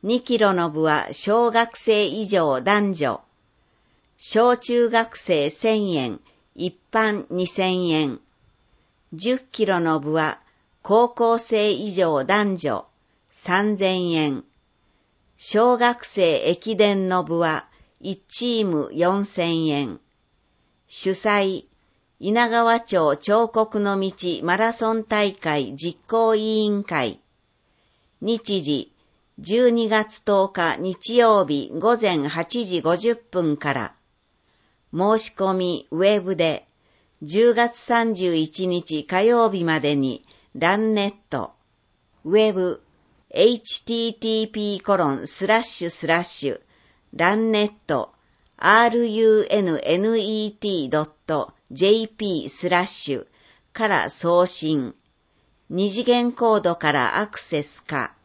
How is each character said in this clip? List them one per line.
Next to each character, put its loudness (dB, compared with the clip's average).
二 0
キ -2
ロ 4
の 0
部 -2
は 2
小 2
学 0
生 2
以 -4
上 2
男 2
女。 -2
小 2
中 0
学 0
生 0
千 0
円、 -4
一 -6
般 0
二 -2
千 -2
円。 0
十 -2
キ -6
ロ 0
の 0
部 -6
は -2
高 4
校 0
生 0
以 -4
上 0
男 0
女、 -4
三 -2
千 0
円。 -2
小 2
学 0
生 2
駅 -2
伝 2
の 0
部 -4
は -2
一 -10
チ -8
ー -2
ム -2
四 0
千 -2
円。 -4
主 -6
催、 0
稲 0
川 2
町 2
彫 2
刻 -2
の 0
道 -4
マ 0
ラ 0
ソ -2
ン -4
大 0
会 -4
実 -8
行 2
委 0
員 0
会。 -4
日 -2
時、 -4
十 2
二 0
月 -2
十 2
日 -2
日 -4
曜 6
日 -2
午 2
前 0
八 -4
時 -2
五 2
十 0
分 -2
か -4
ら。 -6
申 2
し -8
込 0
み、 -4
ウ -6
ェ 4
ブ -4
で、 -2
十 4
月 2
三 0
十 0
一 -2
日 -4
火 0
曜 4
日 -4
ま 0
で 0
に、 -2
ラ 0
ン 0
ネ 0
ッ -8
ト。 -6
ウ -4
ェ 4
ブ、 -4
エ 6
イ 0
チ -10
テ -6
ィ -2
ー -12
テ -8
ィ 0
ー -10
ピ -4
ー -12
コ 2
ロ 2
ン -6
ス -8
ラ 2
ッ -2
シ -8
ュ -4
ス -8
ラ 2
ッ -6
シ -6
ュ -10
ラ 2
ン 0
ネ 2
ッ -4
ト -4
ア 6
ー 4
ル 0
ユ 4
ー 0
エ 2
ヌ 0
エ 2
ヌ 0
イ 0
ー -12
テ -8
ィ -2
ー -6
ド 0
ッ -8
ト -4
ジ -2
ェ 4
ー -12
ピ -6
ー -10
ス -4
ラ 2
ッ -8
シ -6
ュ -10
か -2
ら 0
送 2
信。 -4
二 -2
次 -4
元 2
コ 2
ー 2
ド 0
か -2
ら 0
ア -2
ク -16
セ -4
ス -14
か。 -6